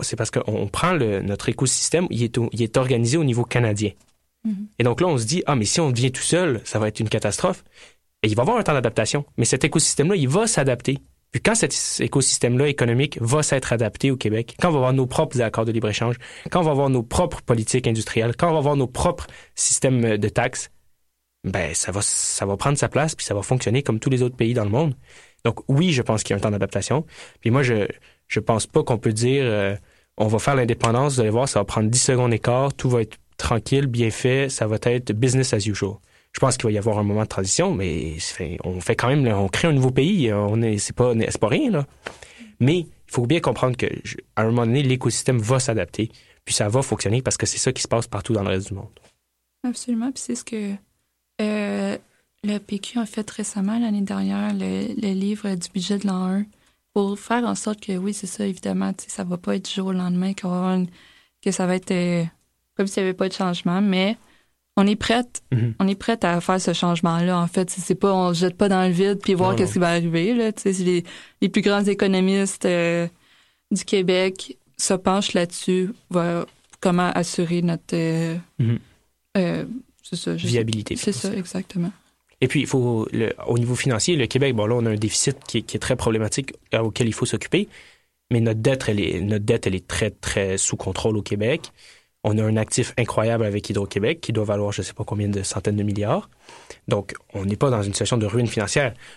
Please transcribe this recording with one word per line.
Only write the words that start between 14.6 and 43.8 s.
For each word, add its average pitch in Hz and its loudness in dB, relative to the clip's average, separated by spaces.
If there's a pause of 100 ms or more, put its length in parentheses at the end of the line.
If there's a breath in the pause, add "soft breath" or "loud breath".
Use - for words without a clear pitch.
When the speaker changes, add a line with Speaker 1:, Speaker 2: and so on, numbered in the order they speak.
Speaker 1:
on 165 2
va 151 2
avoir 127 4
nos 131 2
propres 127 0
accords 113 0
de 113 0
libre-échange, 113 0 (340 loud breath)
quand 180 2
on 180 4
va 156 2
avoir 139 2
nos 127 2
propres - -2
politiques 127 0
industrielles, 113 0
quand 175 2
on - 2
va 160 2
avoir 143 2
nos 139 2
propres - -2 (300 loud breath)
systèmes, 131 2
euh, 110 2
de 104 0
taxes, - -2 (720)
ben, 92 -2
ça - -4
va, 98 -2
ça - -2
va 98 -2
prendre 139 0
sa 117 0
place, 156 0
puis - -10
ça - -4
va 101 -2
fonctionner 127 0
comme 113 -2
tous 139 0
les 127 2
autres 127 0
pays 117 0
dans 117 0
le 101 -2
monde. 135 2 (500 loud breath)
Donc - -2
oui, 156 4
je 127 2
pense 110 0
qu'il - -4
y - 2
a - -2
un 95 -2
temps 110 2
d'adaptation. 104 -2 (320 loud breath)
Puis 117 0
moi, 131 4
je, 113 2 (400 soft breath)
je - -2
pense 110 0
pas 156 2
qu'on 113 0
peut 113 2
dire, 127 2
euh, « 104 0 (420 soft breath)
On 110 2
va 110 2
faire 143 2
l'indépendance, 123 2
vous 127 2
allez 107 2
voir, 123 2
ça - 0
va 101 0
prendre 110 0
dix 117 2
secondes 123 2
et 107 0
quart, 131 2
tout - -2
va 123 2
être - -6 (200)
tranquille, 135 2
bien 117 2
fait, 135 0
ça 117 -2
va 107 0
être 123 0
business 127 2
as 101 0
usual. » 101 -2 (400 soft breath)
Je - -8
pense 131 4
qu'il - -2
va 107 4
y 107 0
avoir 104 0
un 104 2
moment 104 2
de 107 -2
transition, 160 0
mais 82 -2
c'est, 82 -8
on 90 -4
fait - 0
quand 120 0
même, 139 4
on 101 2
crée - 0
un 160 4
nouveau 131 4
pays, 135 2
on 104 2
est, 110 2
c'est - -6
pas, 123 4
c'est 113 0
pas 110 2
rien, 247 2
là. 151 0 (760 loud breath)
Mais 143 4
il 165 -4 (200)
faut 120 0
bien 156 2
comprendre 127 0
que, - -2 (180)